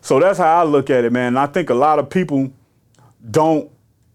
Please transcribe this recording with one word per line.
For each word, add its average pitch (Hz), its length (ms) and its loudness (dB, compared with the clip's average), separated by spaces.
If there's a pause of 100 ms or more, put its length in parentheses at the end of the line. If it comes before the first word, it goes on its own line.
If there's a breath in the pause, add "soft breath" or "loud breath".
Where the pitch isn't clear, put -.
so - 180 0
that's 180 180 2
how 170 240 2
I - 20 2
look 147 260 0
at 127 160 2
it, 117 60 -2
man. 123 180 -2
And 123 100 0
I 143 80 0
think 156 220 -4
a 123 40 0
lot 147 260 2
of 151 100 -6
people 143 420 -4 (800 soft breath)
don't 156 400 0 (460)